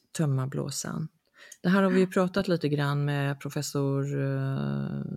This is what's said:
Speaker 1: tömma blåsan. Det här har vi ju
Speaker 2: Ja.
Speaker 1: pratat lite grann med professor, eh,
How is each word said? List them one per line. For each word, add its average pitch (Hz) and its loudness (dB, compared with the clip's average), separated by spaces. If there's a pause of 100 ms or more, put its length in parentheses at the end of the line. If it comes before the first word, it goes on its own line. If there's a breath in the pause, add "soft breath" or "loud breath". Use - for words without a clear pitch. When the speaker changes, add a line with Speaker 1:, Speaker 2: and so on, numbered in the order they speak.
(160)
Speaker 1:
tömma 135 2
blåsan. 143 -4 (540 loud breath)
Det 185 0
här 196 6
har 190 4
vi 185 4
ju 185 6
Speaker 2:
Ja. 185 0
Speaker 1:
pratat 185 0
lite 165 2
grann 143 0
med 143 0
professor, 139 -2
eh, 139 -2 (160)